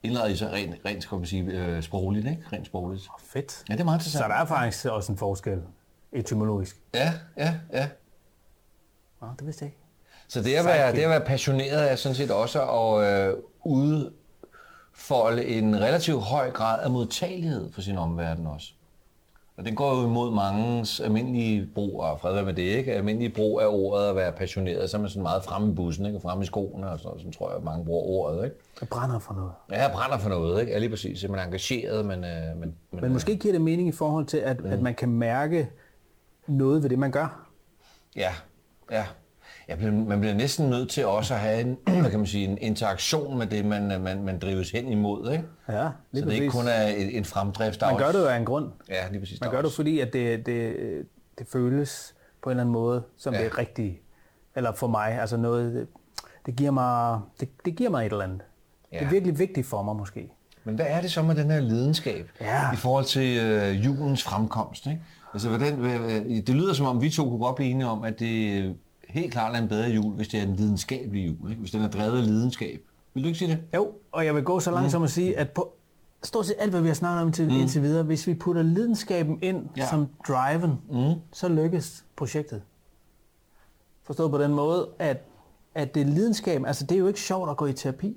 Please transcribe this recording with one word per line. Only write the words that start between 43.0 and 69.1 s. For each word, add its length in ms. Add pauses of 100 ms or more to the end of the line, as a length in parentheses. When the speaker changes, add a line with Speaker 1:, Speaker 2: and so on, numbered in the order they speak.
Speaker 1:
med 80
det, 180
man, 380
man, 200
man 160
drives 320
hen 180
imod, 440
ikke? 120 (240)
Speaker 2:
Ja, 200 (240)
lige 100
Speaker 1:
Så 60
det 60
ikke 120
Speaker 2:
præcis. 140
Speaker 1:
kun 80
er 180
en, 240
en 140
fremdrift, 560
der 60
Speaker 2:
Man 120
gør 80
Speaker 1:
også 120
Speaker 2:
det 60
jo 60
af 60
en 80
grund. 260 (180)
Speaker 1:
Ja, 220
lige 100
præcis, 200
Speaker 2:
Man 60
Speaker 1:
der 40
Speaker 2:
gør 80
det, 80
Speaker 1:
også 100
Speaker 2:
fordi 240
at 120
det, 340
det, 300 (640)
det 80
føles 680 (280)
på 80
en 20
eller 100
anden 100
måde, 300 (140)
som 180
Speaker 1:
Ja. 100
Speaker 2:
det 140
rigtige. 420 (540)
Eller 180
for 140
mig, 340
altså 160
noget, 500 (600)
det 100
giver 140
mig, 500 (200)
det, 80 (160)
det 120
giver 140
mig 160
et 60
eller 120
andet. 160 (500)
Det 100
er 40
Speaker 1:
Ja. 60
Speaker 2:
virkelig 280
vigtigt 280
for 160
mig 140
måske. 340 (340)
Speaker 1:
Men 100
hvad 140
er 120
det 100
så 120
med 120
den 160
her 100
lidenskab 680 (100)
Speaker 2:
Ja. 320
Speaker 1:
i 40
forhold 280
til, 340
øh, 480
julens 380
fremkomst, 640
ikke? 140 (340)
Altså, 140
hvordan, 260
hvad, 240
hvad, 220
det 280
lyder 240
som 140
om, 160
vi 80
to 180
kunne 100
godt 180
blive 140
enige 160
om, 180
at 140
det, 460
øh, 100 (340)
helt 240